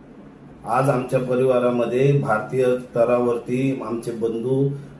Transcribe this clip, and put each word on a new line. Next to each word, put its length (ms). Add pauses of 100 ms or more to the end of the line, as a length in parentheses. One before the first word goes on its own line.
(680)
आज 220
आमच्या 320
परिवारामध्ये 920
भारतीय 520
स्तरावरती 1200
आमचे 240
बंधू 600 (300)